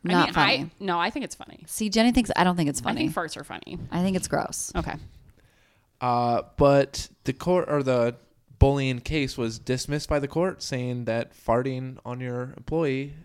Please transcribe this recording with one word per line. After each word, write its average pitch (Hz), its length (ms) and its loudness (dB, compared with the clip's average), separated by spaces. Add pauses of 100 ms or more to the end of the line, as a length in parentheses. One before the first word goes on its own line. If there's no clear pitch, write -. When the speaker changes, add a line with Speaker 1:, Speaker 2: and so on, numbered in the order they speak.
Speaker 1:
I 175 80 -4
Speaker 2:
Not 175 160 6
Speaker 1:
mean, - 60 -8
Speaker 2:
funny. 175 200 4
Speaker 1:
I, 165 160 -4 (100)
no, 185 180 -2
I 175 120 0
think 269 160 -6
it's - 100 -12
funny. - 300 -20
Speaker 2:
See, 214 240 -4
Jenny 226 200 6
thinks, 240 240 2
I - 80 4
don't 180 140 4
think 160 140 2
it's 135 100 -4
Speaker 1:
I - 40 -12
Speaker 2:
funny. 294 180 -2
Speaker 1:
think - 120 -2
farts 165 220 -4
are 143 80 -12
funny. - 340 -12 (140)
Speaker 2:
I 175 100 0
think 190 140 0
it's 180 100 -2
gross. - 480 -4
Speaker 1:
Okay. 170 200 -4 (1040)
Speaker 3:
Uh, 120 420 2 (140)
but 139 520 4 (160)
the 165 100 -2
court, 180 340 0
or 147 160 0
the 123 320 2 (420)
bullying 135 420 4
case, 143 380 -2
was 113 220 -2
dismissed 143 480 -4
by 151 100 2
the 139 100 -2
court, 180 340 -2
saying 123 420 -6
that 113 300 -2
farting 127 680 -2
on 123 160 -8
your 127 360 -8
employee 143 560 -2 (120)